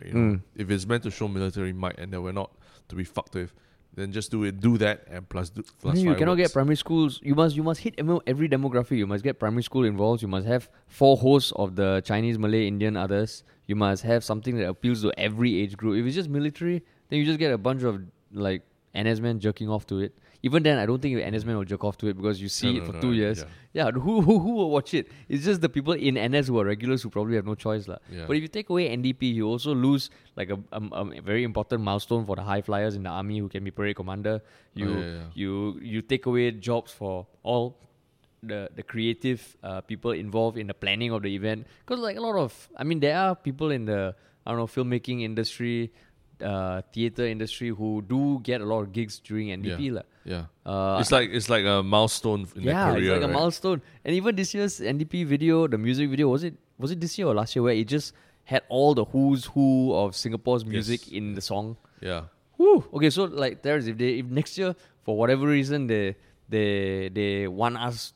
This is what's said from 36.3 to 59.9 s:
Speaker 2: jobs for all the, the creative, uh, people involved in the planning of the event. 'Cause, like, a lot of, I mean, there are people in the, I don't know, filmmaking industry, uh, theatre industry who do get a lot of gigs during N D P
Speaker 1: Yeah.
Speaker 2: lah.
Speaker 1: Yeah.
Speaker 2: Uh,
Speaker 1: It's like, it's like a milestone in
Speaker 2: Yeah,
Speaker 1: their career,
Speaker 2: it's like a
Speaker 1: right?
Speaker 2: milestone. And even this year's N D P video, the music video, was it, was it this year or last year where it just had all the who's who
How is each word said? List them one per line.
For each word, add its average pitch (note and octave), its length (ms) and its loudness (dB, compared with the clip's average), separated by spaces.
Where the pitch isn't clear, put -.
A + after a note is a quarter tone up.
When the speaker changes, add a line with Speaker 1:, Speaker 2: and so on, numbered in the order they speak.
Speaker 2:
jobs A2+ 400 -4
for F#2 340 -8
all B2 340 0
the, G#2 320 -8
the - 100 -12
creative, A2+ 800 -4
uh, F#2+ 200 -8
people A2+ 300 -6
involved G#2+ 440 -2
in G#2+ 120 -8
the G2 60 -8
planning G#2 380 -2
of G#2+ 100 -2
the G2+ 120 -2
event. A2 320 -4
'Cause, B3+ 140 -4
like, G#3+ 180 -4
a A3+ 40 -8
lot A3+ 160 -2
of, C#3+ 400 -4
I C3 80 -6
mean, D#3+ 160 0
there D3 180 4
are F#3+ 160 2
people D3 360 -4
in B2 140 -2
the, G2 300 -2
I A#2 60 -4
don't A#2 80 -2
know, A#2 60 -2
filmmaking B2 560 -2
industry, A2+ 720 -4
uh, F#2+ 420 -4
theatre A#2 340 -2
industry A2 440 -6
who G#2+ 320 -4
do C3+ 420 0
get B2 160 -2
a G#2 40 -8
lot G#2+ 180 0
of G2 100 -8
gigs G#2+ 260 -6
during G#2+ 320 -6
N F#2 120 -8
D F#2 140 -4
P C#3+ 100 -4
Speaker 1:
Yeah. B2+ 60 -4
Speaker 2:
lah. G#2+ 100 -6
Speaker 1:
Yeah. F2 200 -6
Speaker 2:
Uh, F#2+ 360 0
Speaker 1:
It's F#2 100 0
like, B2 220 4
it's A2+ 160 -2
like A2+ 160 4
a G2 180 4
milestone G#2 720 2
in F#2+ 80 -12
Speaker 2:
Yeah, E3 220 2
Speaker 1:
their - 160 6
career, - 20 2
Speaker 2:
it's F#2 200 4
like - 0 -
a - 100 0
Speaker 1:
right? - 80 2
Speaker 2:
milestone. E3+ 420 0
And D#3 100 0
even G3 220 2
this F#3+ 180 -2
year's G3+ 260 -2
N C3 180 -2
D D#3+ 60 -2
P F3 200 -4
video, D#3+ 420 4
the A#2 120 0
music B2+ 320 0
video, C#3 180 2
was C#3 160 2
it, E3 100 -8
was C#3 140 -4
it F3 80 -6
this E3+ 180 -6
year F#3+ 80 0
or B2 80 4
last G#2+ 220 0
year B2 80 2
where A#2+ 100 4
it A2 140 0
just D3 240 -2
had - 240 0
all C#3 260 6
the A2+ 120 2
who's C3+ 400 4
who C3 480 4